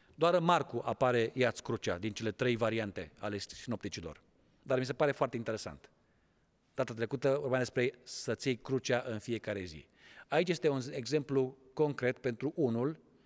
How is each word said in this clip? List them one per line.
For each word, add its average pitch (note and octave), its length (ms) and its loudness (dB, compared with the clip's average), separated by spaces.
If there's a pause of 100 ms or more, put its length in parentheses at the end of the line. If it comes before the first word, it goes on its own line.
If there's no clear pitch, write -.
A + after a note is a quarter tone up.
(140)
Doar E3+ 200 4
în E3+ 100 4
Marcu D#3 400 4
apare A#2+ 500 2
„ia-ți B2 280 2
crucea” G#2+ 360 -2
din G#2 140 -4
cele A2 180 -4
trei B2 260 2
variante G#2+ 600 -2
ale G#2 200 -4
sinopticilor. - 840 -8 (400)
Dar B2+ 160 0
mi B2+ 60 -2
se B2+ 80 -6
pare C#3+ 200 2
foarte C3 240 -2
interesant. A2 540 -6 (840)
Data A#2+ 200 -2
trecută B2+ 460 2
vorbeam C3 180 2
despre B2 340 2 (100)
să-ți - 440 -6
iei B2+ 100 2
crucea B2+ 500 -2
în A2 120 -4
fiecare G#2+ 440 -4
zi. D#2 240 -12 (420)
Aici E3+ 200 2
este E3 200 2
un C#3 120 2 (100)
exemplu C3+ 680 0 (160)
concret C3+ 460 0
pentru C3+ 380 -2
unul C3 440 0 (260)